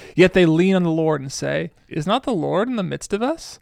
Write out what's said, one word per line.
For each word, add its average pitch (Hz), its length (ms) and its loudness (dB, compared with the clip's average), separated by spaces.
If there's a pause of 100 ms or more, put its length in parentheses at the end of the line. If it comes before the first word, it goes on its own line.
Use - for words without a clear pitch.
(160)
"Yet 185 180 6
they 185 120 6
lean 170 300 4
on 180 80 2
the 170 80 0
Lord 160 280 0
and 135 120 -12
say, 151 400 -6 (180)
'Is 151 180 -6
not 220 160 0
the 269 100 -4
Lord 170 360 -2
in 254 80 -6
the 202 60 -4
midst 143 280 -8
of 208 100 -4
us?'" 294 400 -6